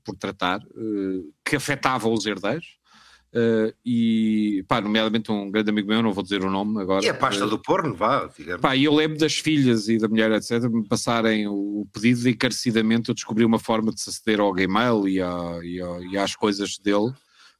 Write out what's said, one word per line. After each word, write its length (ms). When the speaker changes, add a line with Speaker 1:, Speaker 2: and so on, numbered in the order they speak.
Speaker 1:
por 120
tratar, 440
eh, 640
que 120
afetavam 560
os 140
herdeiros. 500
Eh, 420
e, 840
pá, 140
nomeadamente 500
um 200
grande 200
amigo 180
meu, 140
não 120
vou 80
dizer 200
o 80
nome 300
agora, 240
Speaker 2:
E 60
a 40
pasta 300
Speaker 1:
eh, 20
Speaker 2:
do 120
porno, 360
vá, 420
digamos. 240
Speaker 1:
pá, 140
e 100
eu 100
lembro 240
das 180
filhas 520
e 100
da 100
mulher, 240
et 100
cetera, 280
me 160
passarem 600
o, 60
o 100
pedido 300
de 80
encarecidamente 800
eu 40
descobri 300
uma 140
forma 340
de 80
se 100
aceder 300
ao 120
Gmail 560
e, 140
a, 400
e, 180
a, 200
e 80
às 160
coisas 440
dele, 340